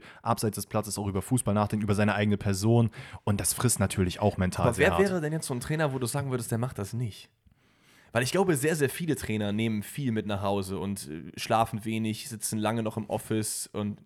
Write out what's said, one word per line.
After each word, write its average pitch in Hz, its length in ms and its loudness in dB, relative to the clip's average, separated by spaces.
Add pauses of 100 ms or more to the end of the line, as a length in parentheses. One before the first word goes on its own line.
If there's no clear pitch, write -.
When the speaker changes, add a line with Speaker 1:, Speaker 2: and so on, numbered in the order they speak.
(220)
Speaker 1:
abseits 113 340 0
des 101 120 -8
Platzes 104 300 -2
auch 101 100 -2
über 95 140 0
Fußball 120 320 0
nachdenkt, 104 300 2
über 101 120 2
seine 104 200 4
eigene 104 220 2
Person. 107 540 2 (340)
Und 101 160 2
das - 120 0
frisst - 260 2
natürlich 95 420 2
auch 104 160 2
mental 90 300 2
Speaker 2:
Aber 120 80 4
Speaker 1:
sehr 117 120 4
Speaker 2:
wer 196 100 4
Speaker 1:
hart. 185 40 6
Speaker 2:
wäre 190 200 2
denn 151 120 -2
jetzt 160 140 -4
so 135 60 -4
ein 120 60 -2
Trainer, 156 340 0
wo 131 60 -4
du 127 60 -2
sagen 139 240 -2
würdest, 123 220 -2
der 113 80 0
macht 123 180 -4
das 101 160 -6
nicht? 117 360 -6 (840)
Weil 120 120 2
ich 120 80 -2
glaube, 180 240 4
sehr, 151 220 2
sehr 139 120 4
viele 151 280 -2
Trainer 107 340 -2
nehmen 110 320 0
viel 131 300 -2
mit 110 120 0
nach 101 160 -2
Hause 98 380 0
und, 95 300 -4
äh, 78 280 -10
schlafen 113 460 0
wenig, 110 460 -2
sitzen 110 300 -4
lange 110 220 2
noch 107 140 -2
im 110 140 -6
Office - 640 -2
und, 104 320 -4